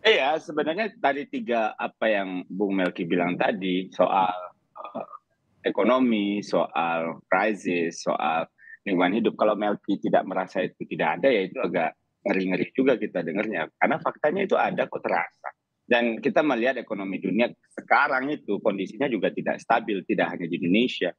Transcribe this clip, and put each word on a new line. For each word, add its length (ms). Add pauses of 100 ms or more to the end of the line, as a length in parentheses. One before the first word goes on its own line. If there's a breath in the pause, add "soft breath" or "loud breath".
Iya, 320
sebenarnya 640
tadi 240
tiga 560
apa 240
yang 400
Bung 320
Melki 320
bilang 320
tadi 480
soal, 480 (400)
eh, 320 (560)
ekonomi, 800
soal 800
krisis, 800
soal 400 (400 loud breath)
lingkungan 320
hidup. 160
Kalau 240
Melki 400
tidak 320
merasa 320
itu 240
tidak 320
ada, 160
ya 160
itu 80
agak 400 (240)
ngeri-ngeri 560
juga 240
kita 240
dengarnya. 560
Karena 160
faktanya 480
itu 160
ada 240
kok 160
terasa. 480 (400)
Dan 320
kita 240
melihat 320
ekonomi 400
dunia 320 (240)
sekarang 560
itu 320
kondisinya 480
juga 240
tidak 240
stabil, 480
tidak 320
hanya 80
di 160
Indonesia. 580